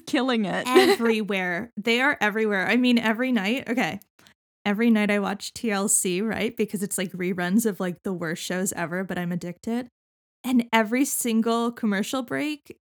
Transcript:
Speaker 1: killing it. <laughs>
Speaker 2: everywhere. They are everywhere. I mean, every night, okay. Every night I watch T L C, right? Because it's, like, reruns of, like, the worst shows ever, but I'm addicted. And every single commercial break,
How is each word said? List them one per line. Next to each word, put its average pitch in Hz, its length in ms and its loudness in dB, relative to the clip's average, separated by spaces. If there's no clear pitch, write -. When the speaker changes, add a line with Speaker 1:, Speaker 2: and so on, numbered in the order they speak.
Speaker 1:
killing 247 380 0
it. 180 220 -4
<laughs> - 0 -
Speaker 2:
everywhere. 226 1080 2
They 233 240 0
are 277 220 2
everywhere. 208 480 0
I 220 80 4
mean, 247 200 4
every 233 360 4
night, 220 360 0
okay. 208 300 -2
Every 208 240 4
night 208 220 4
I 208 80 2
watch 196 340 -4
T 226 180 -4
L 196 180 0
C, 180 320 0
right? 220 340 -2
Because 208 280 -2
it's, 196 140 -4
like, 175 140 -6
reruns 180 540 0
of, 202 160 -2
like, 180 220 -4
the 196 100 -4
worst 170 300 -6
shows 185 300 -4
ever, 175 300 -6
but 180 160 -8
I'm 175 140 -4
addicted. 226 560 -6
And 247 280 2
every 226 340 2
single 233 680 0
commercial 220 520 -2
break, 285 540 -8